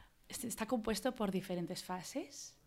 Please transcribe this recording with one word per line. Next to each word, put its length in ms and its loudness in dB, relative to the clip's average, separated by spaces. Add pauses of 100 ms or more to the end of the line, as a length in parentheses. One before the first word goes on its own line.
(280)
es-, 160 -4
está 220 0
compuesto 480 2
por 160 2
diferentes 540 0
fases, 720 -4 (100)